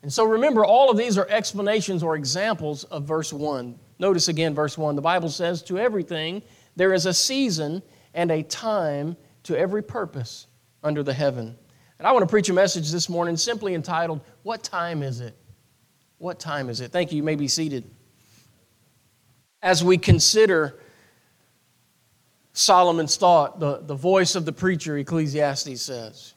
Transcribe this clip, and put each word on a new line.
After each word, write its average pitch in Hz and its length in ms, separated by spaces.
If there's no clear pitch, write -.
And 143 100
so 226 120
remember, 226 400
all 254 260
of 220 60
these 220 220
are 196 100
explanations 202 760
or 160 100
examples 156 720
of 151 180
verse 156 300
one. 139 440
Notice 180 300
again 160 260
verse 151 240
one. 151 160
The 143 80
Bible 165 260
says, 170 360
"To 185 140
everything 185 640
there 190 180
is 175 120
a 185 60
season 185 720
and 170 160
a 160 140
time 165 720
to 165 160
every 190 240
purpose - 640
under 151 180
the 135 100
heaven." 123 460
And 165 80
I 240 60
want 240 100
to 175 80
preach 214 180
a 196 60
message 180 380
this 170 160
morning 170 280
simply 208 380
entitled, 165 460
"What 220 180
Time 170 400
Is 127 180
It?" 120 140
What 175 200
time 143 320
is 117 100
it? 123 120
Thank 180 180
you. 156 60
You 147 80
may 156 100
be 147 140
seated. 139 420
As 180 220
we 180 160
consider 175 800
Solomon's 175 640
thought, 175 440
the, 143 180
the 151 160
voice 180 400
of 175 100
the 156 80
preacher, 160 460
Ecclesiastes 143 840
says. 117 560